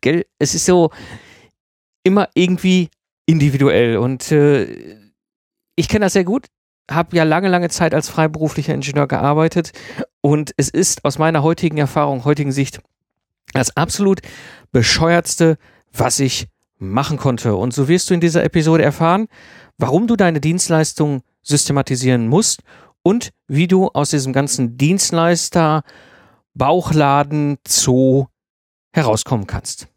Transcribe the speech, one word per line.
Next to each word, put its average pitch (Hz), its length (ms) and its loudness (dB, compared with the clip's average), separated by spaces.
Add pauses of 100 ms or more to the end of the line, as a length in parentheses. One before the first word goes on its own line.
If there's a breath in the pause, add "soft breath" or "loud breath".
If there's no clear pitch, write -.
gell? 160 240 0 (140)
Es 147 160 -2
ist - 100 -4
so 175 240 4 (1120 loud breath)
immer 190 300 2
irgendwie 180 560 2 (360)
individuell 135 720 2
und, 123 380 -4
äh, 123 640 0 (800)
ich 170 100 0
kenn 214 140 0
das 190 120 2
sehr 190 120 2
gut, 208 220 -4 (440)
hab 165 220 -2
ja 170 100 2
lange, 160 240 2
lange 175 220 0
Zeit 170 240 0
als 160 160 -2
freiberuflicher 156 640 -2
Ingenieur 139 340 -2
gearbeitet 156 640 0 (480 loud breath)
und 151 380 0
es 139 100 0
ist - 380 -4
aus 139 120 -2
meiner 156 260 0
heutigen 160 340 -2
Erfahrung, 139 480 -2
heutigen 143 260 0
Sicht 135 300 -4 (720)
das - 240 -4
absolut 196 420 0 (540 loud breath)
bescheuertste, 165 840 2 (360 soft breath)
was 123 260 -2
ich - 300 -4 (280)
machen 127 380 -4
konnte. 120 400 -2
Und 120 180 -4
so 139 140 0
wirst 175 220 0
du 190 40 2
in 175 60 0
dieser 170 240 0
Episode 160 400 2
erfahren, 170 440 0 (500 loud breath)
warum 151 300 0
du 226 100 0
deine 170 240 0
Dienstleistung 156 800 0 (200)
systematisieren 127 840 0
musst 170 360 0 (380 soft breath)
und 226 280 0 (180)
wie 160 220 0
du 185 240 4
aus 143 160 -2
diesem 135 240 -2
ganzen 131 420 -2
Dienstleister-Bauchladen-Zoo 147 3500 0 (680)
herauskommen 113 560 0
kannst. - 500 -12